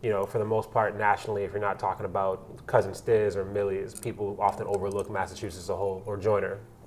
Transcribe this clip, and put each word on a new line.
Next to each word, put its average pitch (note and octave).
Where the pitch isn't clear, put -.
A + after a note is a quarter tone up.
you B2
know, G2+
for -
the G#2
most A2
part, G#2
nationally, G#2
if F#2+
you're G2+
not G2+
talking G2
about F#2+
Cousin G2
Stiz G#2+
or G2
Millie's, G2
people G#2
often G2+
overlook G2
Massachusetts F#2
as E2+
a F#2+
whole, F#2+
or G#2
Joyner, G2